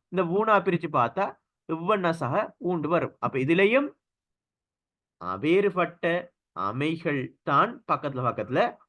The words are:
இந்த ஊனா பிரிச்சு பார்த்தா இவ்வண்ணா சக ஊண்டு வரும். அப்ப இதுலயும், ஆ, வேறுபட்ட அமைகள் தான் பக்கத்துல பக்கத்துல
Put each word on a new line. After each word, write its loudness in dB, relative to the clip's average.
இந்த -2
ஊனா 2
பிரிச்சு 0
பார்த்தா 0
இவ்வண்ணா 0
சக -2
ஊண்டு -2
வரும். 0
அப்ப -2
இதுலயும், 4
ஆ, -6
வேறுபட்ட 0
அமைகள் -4
தான் 2
பக்கத்துல -2
பக்கத்துல 0